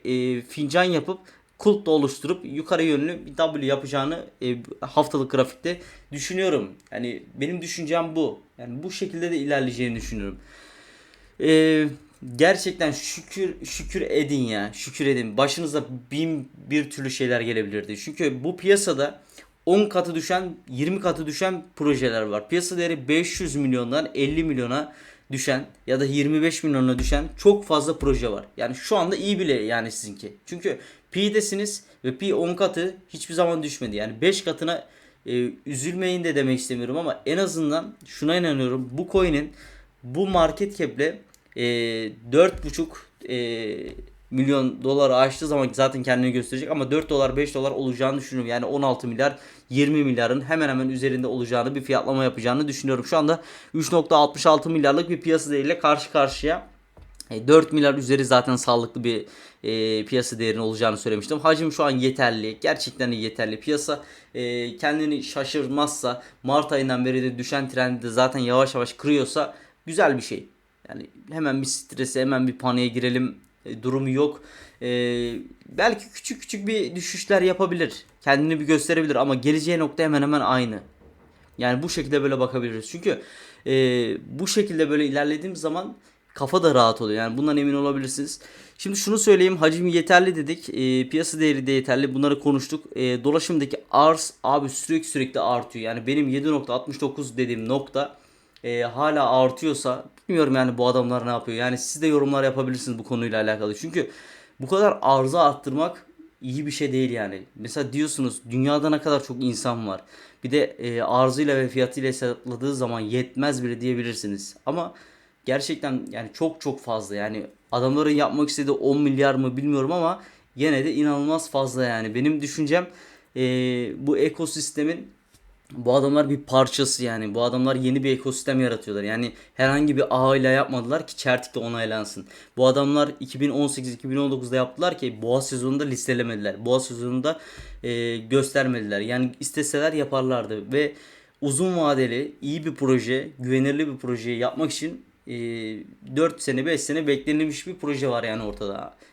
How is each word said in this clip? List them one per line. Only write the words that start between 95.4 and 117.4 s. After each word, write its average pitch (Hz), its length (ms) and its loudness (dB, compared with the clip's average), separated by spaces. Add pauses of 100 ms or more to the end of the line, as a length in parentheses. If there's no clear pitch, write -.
Yani 117 220 -6
benim 139 220 0
yedi 139 180 -2
nokta 143 260 -2
altmış 131 280 -6
dokuz 135 360 -6
dediğim 117 300 -2
nokta, 135 500 -4 (460)
e, 120 180 -2
hala 131 500 2
artıyorsa 131 720 2 (240)
bilmiyorum 156 260 4
yani 127 220 2
bu 123 100 4
adamlar 123 380 2
ne 120 40 -4
yapıyor. 117 280 -4
Yani 123 200 -2
siz 147 240 -6
de 160 60 2
yorumlar 143 360 4
yapabilirsiniz 127 560 -2
bu 110 40 -10
konuyla 117 380 -2
alakalı. 107 340 0
Çünkü 156 360 -4 (480)
bu 131 80 -8
kadar 196 340 4
arzı 135 380 4
arttırmak 147 640 2 (360)
iyi 131 240 -6
bir 147 60 -6
şey 139 200 -2
değil 131 200 2
yani. 101 320 -6 (120)
Mesela 120 380 -6
diyorsunuz 143 560 -2
dünyada 143 400 2
ne 151 120 2
kadar 143 220 2
çok 127 200 -8
insan 117 440 -2
var. 95 140 -6 (420)
Bir 127 80 -4
de, 143 120 4
e, 117 380 -4
arzıyla 131 540 4
ve 131 120 2
fiyatıyla 131 400 0
hesapladığı 127 680 -4
zaman 117 240 -2
yetmez 127 640 -2
bile 120 180 -4
diyebilirsiniz. 117 720 -4 (100)
Ama 170 280 -4 (520)
gerçekten 131 640 -4
yani 113 220 -10
çok 160 280 -4
çok 139 200 -6
fazla. 107 340 -6
Yani 107 300 -6 (260)